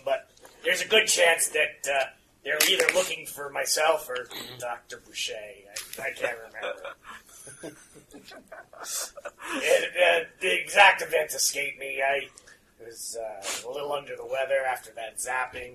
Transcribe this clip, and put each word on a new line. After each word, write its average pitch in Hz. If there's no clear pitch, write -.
but 135
there's 175
a 170
good 214
chance 170
that, 151
uh, 135
they're 147
either 175
looking 165
for 143
myself 151
or 123
Doctor 120
Boucher. 110
I, 101
I 135
can't 123
remember. -
<laughs> -
It, -
uh, 170
the 180
exact 190
events 156
escaped 139
me. 135
I 139
was, 117
uh, 107
a 123
little 143
under 127
the 117
weather 131
after 120
that 113
zapping, 127